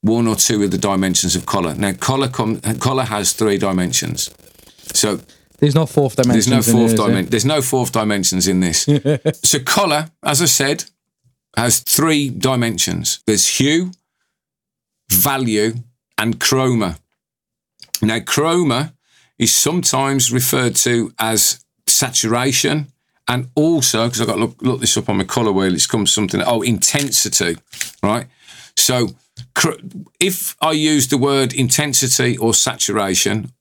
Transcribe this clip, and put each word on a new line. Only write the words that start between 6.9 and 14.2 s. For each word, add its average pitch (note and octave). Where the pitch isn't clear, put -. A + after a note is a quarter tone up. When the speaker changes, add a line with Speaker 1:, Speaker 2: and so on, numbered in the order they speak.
Speaker 2:
there, A2
is -
there? F#2
Speaker 1:
dimen-, D#2
there's A2
no D3
fourth B2+
dimensions G2+
in F#2
this. F2
Speaker 2:
<laughs> D3
Speaker 1:
So -
colour, D#3+
as D3
I E3+
said, C#3+
has A#2+
three D3
dimensions. A2+
There's G#2+
hue, E3